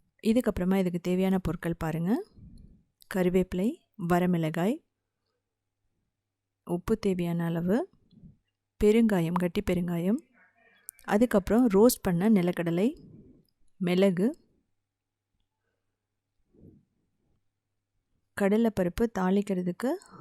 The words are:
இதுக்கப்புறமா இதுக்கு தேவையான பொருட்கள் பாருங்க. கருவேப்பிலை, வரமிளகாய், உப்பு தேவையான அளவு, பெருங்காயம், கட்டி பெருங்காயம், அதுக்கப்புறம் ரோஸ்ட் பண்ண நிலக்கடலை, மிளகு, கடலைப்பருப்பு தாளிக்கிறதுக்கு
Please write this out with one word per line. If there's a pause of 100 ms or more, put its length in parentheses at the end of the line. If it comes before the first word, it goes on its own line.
(240)
இதுக்கப்புறமா
இதுக்கு
தேவையான
பொருட்கள்
பாருங்க. (1000)
கருவேப்பிலை, (380)
வரமிளகாய், (1900)
உப்பு
தேவையான
அளவு, (1040)
பெருங்காயம்,
கட்டி
பெருங்காயம், (840)
அதுக்கப்புறம்
ரோஸ்ட்
பண்ண
நிலக்கடலை, (920)
மிளகு, (4000)
கடலைப்பருப்பு (100)
தாளிக்கிறதுக்கு (300)